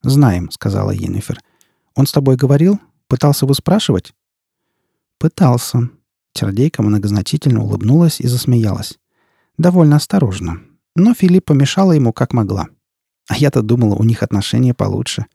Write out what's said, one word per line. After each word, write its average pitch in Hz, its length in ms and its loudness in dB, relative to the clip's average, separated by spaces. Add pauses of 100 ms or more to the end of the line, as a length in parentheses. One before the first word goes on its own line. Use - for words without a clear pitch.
«Знаем», 127 480 2
сказала 101 400 -4
Йеннифер. 98 500 -8 (540)
«Он 135 120 2
с - 60 -8
тобой 135 240 2
говорил? 143 440 2 (260)
Пытался 139 400 0
выспрашивать?» 139 680 0 (1040)
«Пытался». 123 720 0 (440)
Чародейка 107 480 -2
многозначительно 104 800 -2
улыбнулась 107 580 0
и - 60 -4
засмеялась. 120 720 -2 (600)
«Довольно 165 380 4
осторожно. 95 680 -2 (340)
Но 208 160 4
Филиппа 185 400 2
мешала 165 400 2
ему 131 220 2
как - 180 -4
могла. 98 360 -2 (600)
А - 80 -4
я-то 143 260 0
думала, 113 320 0
у 110 100 0
них 113 180 0
отношения 120 520 -2
получше». 104 600 -6